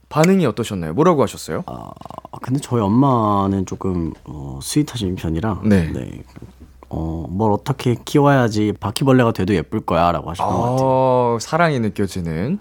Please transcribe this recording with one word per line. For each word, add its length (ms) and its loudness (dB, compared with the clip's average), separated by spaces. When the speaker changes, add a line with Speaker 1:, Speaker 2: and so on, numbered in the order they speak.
Speaker 1:
반응이 380 4
어떠셨나요? 480 -4
뭐라고 280 4
하셨어요? 440 -4
Speaker 2:
아, 240 -14
근데 180 -2
저희 220 -2
엄마는 840 2
조금, 460 -4
어, 380 -12
스윗하신 540 -2
편이라, 480 -4
Speaker 1:
네. 280 4
Speaker 2:
네. 300 -10
어, 320 -6
"뭘 220 0
어떻게 540 -2
키워야지 720 2
바퀴벌레가 540 2
돼도 240 0
예쁠 240 -2
거야"라고 500 2
하셨던 240 -4
것 80 0
같아요. 240 0
Speaker 1:
아, 540 2
사랑이 400 0
느껴지는. 800 -2